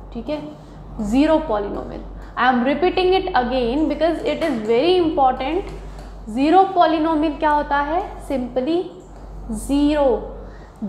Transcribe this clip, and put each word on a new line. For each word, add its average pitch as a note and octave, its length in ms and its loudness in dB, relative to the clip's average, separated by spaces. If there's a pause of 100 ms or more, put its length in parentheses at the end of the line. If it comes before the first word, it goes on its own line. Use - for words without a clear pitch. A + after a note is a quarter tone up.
(140)
ठीक A#3 160 -8
है, D4 120 -4 (600)
ज़ीरो C4+ 360 4 (100)
पॉलिनोमियल। - 560 -6 (340)
I B3 140 4
am B3 160 2
repeating F4+ 540 2
it F#4 120 -6 (100)
again B3+ 500 0
because D#4 280 0 (120)
it D#4+ 160 -2
is A#3 180 -2
very D4+ 320 4
important। D4 760 0 (560)
Zero D4+ 340 6 (120)
polynomial D#4+ 640 2
क्या D4+ 140 2
होता D4 300 2
है? D#4+ 220 -2 (240)
Simply B3+ 520 -2 (720)
zero, C#4+ 800 2 (600)